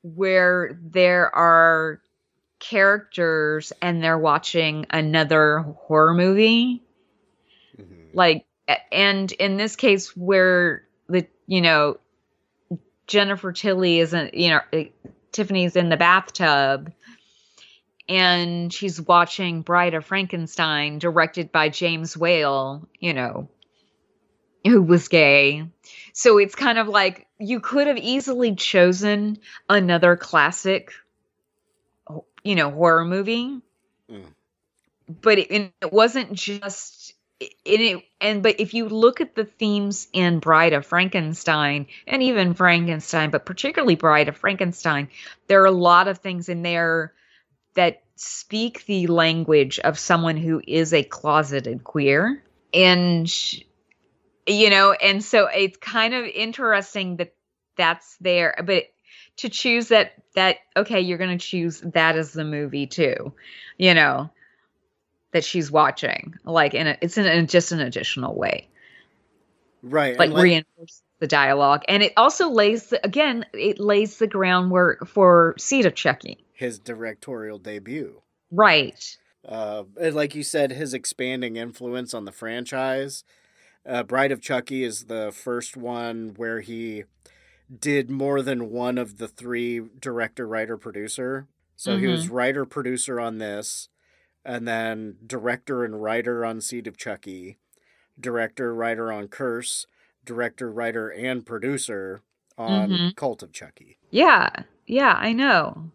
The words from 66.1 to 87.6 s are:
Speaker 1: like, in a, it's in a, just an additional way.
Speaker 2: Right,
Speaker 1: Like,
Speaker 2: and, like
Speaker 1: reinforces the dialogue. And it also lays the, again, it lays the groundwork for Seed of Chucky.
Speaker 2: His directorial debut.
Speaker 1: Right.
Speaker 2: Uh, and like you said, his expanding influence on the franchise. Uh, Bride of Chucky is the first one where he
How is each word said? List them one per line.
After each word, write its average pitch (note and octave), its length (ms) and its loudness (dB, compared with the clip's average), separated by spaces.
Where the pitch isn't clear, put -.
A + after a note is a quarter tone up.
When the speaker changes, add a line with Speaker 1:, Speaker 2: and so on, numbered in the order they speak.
Speaker 1:
like, D#3+ 300 2
in D#3 140 -2
a, D3 140 -2
it's E3+ 160 -4
in G3+ 80 0
a, E3+ 220 4
just F3 240 2
an E3+ 80 -4
additional B2+ 560 -6
way. - 320 -6
Speaker 2:
Right, C3+ 380 -2
Speaker 1:
Like, E3+ 80 6
Speaker 2:
and, D#3+ 80 -2
like F3 80 6
Speaker 1:
reinforces E3 580 0
the D#3 80 -4
dialogue. C#3+ 600 4
And G3+ 160 2
it G3+ 140 0
also D4+ 320 4
lays A3 380 2
the, - 180 -4
again, A#3+ 480 -2
it E3+ 260 -4
lays G#3 380 0
the A3+ 100 0
groundwork F3+ 800 0
for F3 500 6
Seed C4 280 0
of D#3 100 2
Chucky. - 480 -4
Speaker 2:
His A#2+ 260 -10
directorial A2 760 -14
debut. G#2+ 640 -14
Speaker 1:
Right. F3 640 2
Speaker 2:
Uh, G#2+ 360 -10
and D#3+ 140 -2
like D3 220 -4
you D3 80 -10
said, C#3+ 300 -2
his C3+ 200 -8
expanding B2+ 600 -8
influence A#2+ 580 -10
on G#2+ 120 -12
the G2 60 -16
franchise. C3 920 -8
Uh, B2 160 -6
Bride C3+ 280 -2
of B2+ 100 -6
Chucky C3 420 -6
is A2+ 220 -10
the A2 280 -8
first A#2+ 420 -10
one A#2 600 -10
where A2+ 240 -8
he A2+ 460 -12